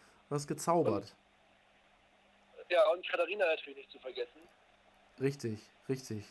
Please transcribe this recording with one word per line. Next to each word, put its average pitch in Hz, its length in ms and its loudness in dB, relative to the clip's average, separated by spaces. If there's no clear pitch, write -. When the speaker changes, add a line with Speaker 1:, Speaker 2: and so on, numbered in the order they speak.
Speaker 1:
was 147 180 -4
gezaubert. 143 680 0
Speaker 2:
Und, - 140 -10
ja, 165 220 6
und 180 160 -4
Katharina 180 360 0
natürlich 147 340 0
nicht 135 120 -18
zu 139 80 -20
vergessen. 123 420 -10
Speaker 1:
Richtig, 131 380 -2
richtig. 113 420 -6